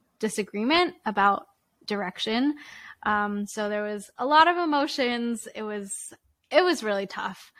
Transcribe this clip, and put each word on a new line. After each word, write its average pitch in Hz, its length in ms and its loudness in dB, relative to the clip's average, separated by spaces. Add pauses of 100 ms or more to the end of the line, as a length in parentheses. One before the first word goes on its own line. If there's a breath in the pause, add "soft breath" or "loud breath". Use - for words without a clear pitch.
(200)
disagreement 226 760 0 (100)
about 202 420 2 (380)
direction. 220 680 -2 (480 loud breath)
Um, 208 440 0
so 208 200 -4
there 208 160 -2
was 208 340 -6
a - 80 -4
lot 302 220 8
of 349 80 4
emotions. 254 1000 0
It 214 100 -8
was, 208 500 -8 (360)
it 311 140 6
was 330 220 0
really 196 200 -2
tough. - 540 -10